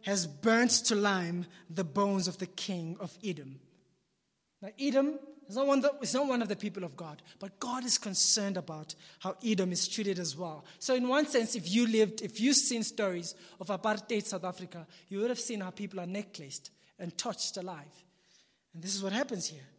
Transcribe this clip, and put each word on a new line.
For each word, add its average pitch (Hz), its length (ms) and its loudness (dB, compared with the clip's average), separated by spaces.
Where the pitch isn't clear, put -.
has 190 240 0
burnt 226 440 4
to - 240 4
lime 180 520 0
the 175 160 -4
bones 190 440 2
of 180 100 -8
the 185 80 -6
king 170 540 -6
of 185 240 -10
Edom. 143 340 -8
Now, 196 160 -12
Edom 277 400 4
is 196 80 -6
not 277 100 2
one 277 160 6
that, 285 100 4
is 233 120 2
not 277 120 2
one 247 160 2
of 208 60 -2
the 202 80 0
people 202 260 -6
of 151 140 -8
God, 151 260 -12
but 196 220 -12
God 247 240 -4
is 240 140 4
concerned 196 580 2
about 156 380 -8
how 190 240 -6
Edom 190 260 2
is 175 160 0
treated 196 320 -2
as 151 180 -4
well. 156 280 -8
So - 160 0
in 247 140 2
one 285 180 4
sense, 233 280 2
if 175 160 -4
you 233 160 6
lived, 220 360 4
if - 180 -8
you've 269 160 6
seen 233 260 6
stories 185 520 -2
of 190 80 -10
apartheid 208 560 0
South 185 200 -2
Africa, 180 420 -10
you 196 120 -4
would 233 100 0
have 240 80 -2
seen 214 220 -4
how 185 100 -6
people 190 300 -8
are 175 60 -6
necklaced 185 640 -10
and 175 180 -8
torched - 400 -4
alive. 180 480 -10
And 165 80 -12
this 190 120 -2
is 196 80 -4
what 196 100 -2
happens 240 340 -2
here. - 200 -10